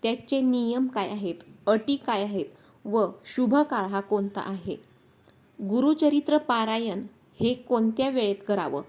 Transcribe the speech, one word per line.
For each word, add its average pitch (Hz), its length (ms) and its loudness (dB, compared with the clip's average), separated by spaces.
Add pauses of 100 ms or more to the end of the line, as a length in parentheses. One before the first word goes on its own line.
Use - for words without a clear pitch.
त्याचे 247 380 0
नियम 247 460 2
काय 208 220 -4
आहेत, 196 260 -6 (320)
अटी 220 280 4
काय 220 280 -2
आहेत 202 220 -4 (400)
व 208 220 2 (180)
शुभ 254 300 0
काळ 285 300 2
हा 196 140 -2
कोणता 202 420 -2
आहे, 185 340 -8 (840)
गुरुचरित्र 294 800 2
पारायण 226 680 -2 (340)
हे 233 140 2
कोणत्या 247 560 0
वेळेत 214 380 0
करावं 151 420 -2